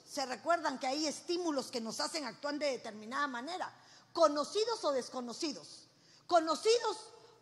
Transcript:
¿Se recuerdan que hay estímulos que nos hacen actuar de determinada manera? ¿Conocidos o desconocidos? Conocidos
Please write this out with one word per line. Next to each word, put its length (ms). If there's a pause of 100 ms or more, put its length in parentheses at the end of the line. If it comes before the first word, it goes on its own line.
¿Se 160
recuerdan 540
que 80
hay 180
estímulos 640
que 120
nos 180
hacen 260
actuar 320
de 140
determinada 560
manera? 440 (420)
¿Conocidos 720
o 60
desconocidos? 920 (420)
Conocidos 720 (440)